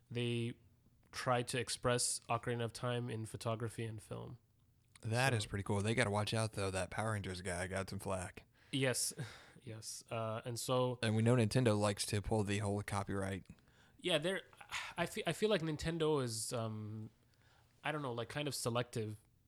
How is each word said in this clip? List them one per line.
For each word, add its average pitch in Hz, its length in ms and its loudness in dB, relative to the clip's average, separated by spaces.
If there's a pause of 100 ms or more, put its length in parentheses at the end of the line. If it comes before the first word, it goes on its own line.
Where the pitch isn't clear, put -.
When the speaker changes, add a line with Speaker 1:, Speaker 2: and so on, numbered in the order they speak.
Speaker 1:
they 120 440 0 (580)
try 123 320 2
to 123 160 -2
express - 720 0
Ocarina 120 360 0
of 110 80 -4
Time 120 360 -2
in 110 160 -4
photography 113 600 -4
and 110 160 -8
film. 117 360 -10 (640)
Speaker 2:
That 123 300 4
is 110 100 2
Speaker 1:
So - 60 -8
Speaker 2:
pretty 101 140 -2
cool. 101 180 2
They 110 140 2
gotta 123 160 4
watch 104 220 2
out, 110 200 0
though. 98 180 0
That 92 180 -2
Power 110 240 -2
Rangers 92 280 -4
guy 90 260 -2
got 95 220 -2
some 95 100 -8
flack. 92 440 -6 (280)
Speaker 1:
Yes. 131 460 0
<laughs> 151 60 -6 (420)
Yes. 110 440 -10
Uh, 113 360 -2
and 120 120 -6
so 127 460 2
Speaker 2:
And 113 100 4
we 110 80 6
know 117 140 8
Nintendo 113 420 6
likes 104 280 2
to 104 160 0
pull 110 240 0
the 101 140 0
whole 104 240 0
copyright. 98 600 -2 (580)
Speaker 1:
Yeah, 175 160 2
they're, 180 220 0 (580)
I 175 100 2
fe-, - 200 -6
I 170 60 2
feel 214 160 2
like 196 120 4
Nintendo 156 640 2
is, 113 300 -2
um, 110 560 -4 (760)
I 143 80 0
don't 151 100 -2
know, 131 120 -2
like, 117 160 -4
kind 147 180 -4
of 131 80 -2
selective 113 640 0 (300)